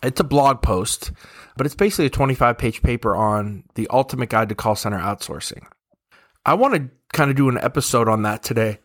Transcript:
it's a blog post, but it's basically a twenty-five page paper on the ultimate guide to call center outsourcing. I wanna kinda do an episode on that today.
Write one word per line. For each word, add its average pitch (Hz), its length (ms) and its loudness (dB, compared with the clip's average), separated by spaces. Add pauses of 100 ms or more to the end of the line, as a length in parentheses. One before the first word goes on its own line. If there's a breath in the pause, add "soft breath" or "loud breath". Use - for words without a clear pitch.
it's 131 180 -4
a 180 40 4
blog 135 380 2
post, - 480 -2 (460 loud breath)
but 131 100 -2
it's 151 80 -6
basically 202 320 2
a 127 40 2
twenty-five 131 480 2
page - 240 -4
paper 113 340 0
on 104 480 0 (100)
the 110 160 -4
ultimate 127 380 0
guide 110 220 2
to 107 40 -4
call 107 220 0
center 101 220 -4
outsourcing. 87 680 -8 (800 soft breath)
I 147 100 4
wanna 196 340 2 (240)
kinda 143 220 2
do 135 140 4
an 123 100 0
episode 120 500 0
on 110 140 2
that 107 220 -4
today. 110 400 -2